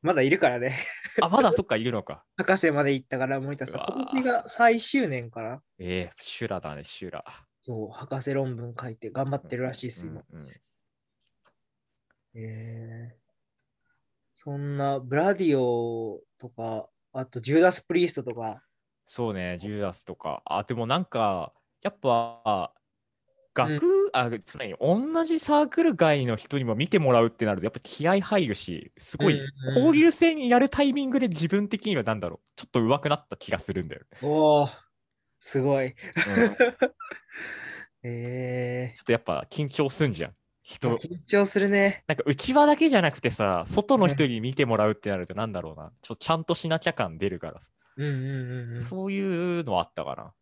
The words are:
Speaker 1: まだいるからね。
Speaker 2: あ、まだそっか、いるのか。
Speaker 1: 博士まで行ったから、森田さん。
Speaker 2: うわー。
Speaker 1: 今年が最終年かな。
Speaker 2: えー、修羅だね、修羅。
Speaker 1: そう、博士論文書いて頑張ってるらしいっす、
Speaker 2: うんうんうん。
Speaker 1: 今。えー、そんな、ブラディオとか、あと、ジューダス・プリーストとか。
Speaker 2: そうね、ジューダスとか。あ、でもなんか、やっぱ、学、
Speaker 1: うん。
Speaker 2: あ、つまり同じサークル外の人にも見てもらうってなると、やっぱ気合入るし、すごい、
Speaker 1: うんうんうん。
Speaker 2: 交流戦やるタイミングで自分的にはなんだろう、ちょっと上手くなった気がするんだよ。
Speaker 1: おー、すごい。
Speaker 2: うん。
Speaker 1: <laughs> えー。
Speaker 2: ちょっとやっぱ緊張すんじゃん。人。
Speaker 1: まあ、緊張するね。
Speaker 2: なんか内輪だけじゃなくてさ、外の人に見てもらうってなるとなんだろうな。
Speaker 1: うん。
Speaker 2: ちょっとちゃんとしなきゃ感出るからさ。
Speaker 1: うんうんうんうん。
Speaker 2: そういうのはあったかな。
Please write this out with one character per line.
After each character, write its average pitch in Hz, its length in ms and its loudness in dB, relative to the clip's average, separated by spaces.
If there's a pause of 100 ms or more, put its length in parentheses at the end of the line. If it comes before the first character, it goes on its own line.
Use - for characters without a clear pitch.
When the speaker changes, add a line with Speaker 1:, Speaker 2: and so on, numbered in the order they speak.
Speaker 1:
ま 170 120 2
だ 143 80 4
い 135 80 4
る 175 100 4
か 160 100 4
ら 123 100 -4
ね。 131 180 -4 (440)
Speaker 2:
あ、 160 60 2
ま 208 140 4
だ 220 100 6
そ 196 120 0
っ - 20 -4
か、 120 100 0
い 110 80 0
る 123 80 0
の 107 120 -2
か。 - 200 -14 (140)
Speaker 1:
博 185 200 2
士 165 140 4
ま 147 120 2
で 139 100 2
行 135 100 -4
っ - 40 -20
た 135 100 -4
か 131 100 -2
ら、 135 140 -2
森 143 160 -8
田 131 80 -8
さ - 120 -10
ん。 - 40 -8
Speaker 2:
う - 20 -8
わ - 40 -6
ー。 - 80 -6
Speaker 1:
今 262 100 -6
年 262 180 -2
が 240 260 -2
最 233 300 4
終 233 300 0
年 123 200 -6
か 117 120 -12
な。 120 200 -10 (160)
Speaker 2:
え 90 320 -4
ー、 - 120 -20
修 - 260 -8
羅 92 140 -6
だ 76 140 -10
ね、 73 100 -14
修 - 260 -14
羅。 - 140 -12 (360)
Speaker 1:
そ 110 240 -10
う、 101 40 -14
博 135 320 -10
士 139 120 -6
論 131 240 -2
文 120 200 -12
書 127 120 -12
い 113 80 -14
て 110 120 -12
頑 135 200 -6
張 143 80 -4
っ - 40 -8
て - 140 -12
る 123 80 -4
ら 127 100 -6
し - 120 -12
い - 20 -8
っ 117 40 -10
す、 87 140 -16
Speaker 2:
う 80 40 -12
ん 78 80 -14
う - 20 -16
ん - 140 -20
う 82 100 -18
ん。 67 60 -20
Speaker 1:
今。 - 80 -20 (1800)
え 113 800 -12
ー、 - 20 -20 (1200)
そ 143 220 -10
ん 143 180 -6
な、 139 240 0
ブ 127 160 -6
ラ 180 180 4
デ 190 120 -2
ィ 147 120 4
オ 117 640 -2 (160)
と 123 120 -18
か、 113 400 -8 (240)
あ 131 120 -6
と、 - 140 -12
ジ 131 160 -2
ュ 160 40 8
ー - 20 6
ダ 180 100 8
ス・ 180 140 -4
プ - 80 -6
リ 175 100 4
ー 175 60 0
ス - 60 -8
ト 135 80 -8
と 120 120 -8
か。 113 260 -8 (440)
Speaker 2:
そ 117 260 -4
う - 20 -4
ね、 90 260 -4
ジ 95 100 -10
ュ 104 80 -6
ー 104 40 -4
ダ 95 120 -4
ス - 100 -20
と 92 140 -14
か。 78 260 -8
あ、 98 200 -4
で 127 100 -6
も 117 120 -4
な 127 120 0
ん 180 80 -4
か、 98 480 -2 (280)
や 202 100 -4
っ - 100 -20
ぱ、 117 720 0 (800)
学、 147 320 0
Speaker 1:
う 196 220 4
ん。 - 40 -2
Speaker 2:
あ、 123 180 2 (140)
つ - 140 -18
ま 135 80 -8
り 95 160 -8
同 262 420 2
じ 320 160 0
サ 294 220 4
ー 302 60 2
ク 339 160 0
ル 320 120 4
外 147 300 4
の 117 100 0
人 - 220 -6
に 131 80 -2
も 113 100 0
見 139 140 -2
て 202 100 4
も 139 140 4
ら 117 80 8
う 113 60 6
っ - 20 2
て 117 160 -4
な 104 80 2
る 92 60 -2
と、 85 60 -4
や 113 40 0
っ - 20 -20
ぱ - 100 -12
気 - 280 -4
合 196 100 4
入 190 280 0
る 104 80 -2
し、 78 420 -10
す - 180 -16
ご 151 140 2
い、 147 60 4
Speaker 1:
う - 20 -4
ん - 20 -4
う 135 40 -12
ん - 20 -12 (240)
う - 20 -2 (120)
ん。 - 20 6
Speaker 2:
交 311 180 6
流 339 80 8
戦 311 360 2
や 240 120 6
る 277 80 4
タ 285 160 2
イ 277 80 4
ミ 277 140 -2
ン 262 60 -4
グ 254 100 2
で 247 80 2
自 165 180 -2
分 202 220 0
的 - 180 -4
に 202 80 0
は 123 80 0
な 110 100 0
ん 107 60 -4
だ 92 80 -4
ろ 82 160 -10
う、 - 140 -20
ち - 60 -10
ょ - 40 -12
っ - 40 -20
と 123 100 2
上 120 160 4
手 135 60 -6
く 151 60 0
な 147 60 2
っ - 100 -10
た - 120 -12
気 - 140 -8
が 95 80 -2
す - 120 -10
る 90 140 -4
ん - 20 -12
だ 71 80 -12
よ。 65 60 -18 (220)
Speaker 1:
お 151 420 4
ー、 135 40 -4 (680)
す - 220 -4
ご 139 200 2
い。 131 40 -2
Speaker 2:
う 127 40 -4
ん。 - 40 -18
Speaker 1:
<laughs> - 40 -20 (2000)
え 123 880 -6
ー。 - 40 -20
Speaker 2:
ち - 40 -20
ょ - 0 -
っ - 40 -18
と - 60 2
や 117 60 6
っ - 40 0
ぱ 76 280 -4
緊 151 180 -4
張 135 220 -2
す 147 180 0
ん 117 60 0
じ 80 120 -6
ゃ - 40 -10
ん。 - 40 -20 (280)
人。 - 280 -6
Speaker 1:
ま 117 60 0
あ、 - 20 -4
緊 170 280 -10
張 202 200 4
す 196 140 0
る 196 100 2
ね。 196 380 4
Speaker 2:
な 156 80 0
ん - 20 -14
か 135 80 -4
内 147 280 0
輪 285 120 10
だ 294 100 8
け 311 140 4
じ 262 80 4
ゃ 190 40 6
な 156 100 4
く - 80 -12
て 123 100 2
さ、 98 380 0
外 208 300 4
の 196 100 6
人 143 180 4
に 117 160 0
見 127 140 -4
て 143 100 4
も 113 120 2
ら 107 100 6
う 107 40 4
っ 104 40 0
て - 140 -8
な 98 80 0
る 90 80 -4
と 90 100 -12
な 110 120 -4
ん 110 40 -6
だ 90 100 -6
ろ 80 120 -12
う - 20 -16
な。 76 100 -16
Speaker 1:
う - 20 -16
ん。 - 20 -16 (120)
Speaker 2:
ち - 100 -14
ょ - 20 -8
っ - 20 -10
と - 20 -20
ち - 120 -10
ゃ 165 80 2
ん 160 60 -4
と 170 100 -2
し 170 160 -4
な 160 100 0
き - 80 -2
ゃ 165 60 -2
感 85 240 -4
出 92 120 -2
る 87 100 -8
か 82 120 -10
ら - 100 -18
さ。 - 80 -20 (280)
Speaker 1:
う 139 40 -6
ん 147 40 -2
う 147 40 -2
ん 139 40 -2
う 127 580 -8
ん 117 40 -10
う - 40 -8
ん。 - 20 -6
Speaker 2:
そ 190 240 -8
う 196 80 -4
い 180 460 -2
う 170 40 -4
の 120 100 -2
は 90 80 2
あ 82 40 0
っ - 80 -20
た 82 100 -8
か 67 120 -8
な。 - 260 -16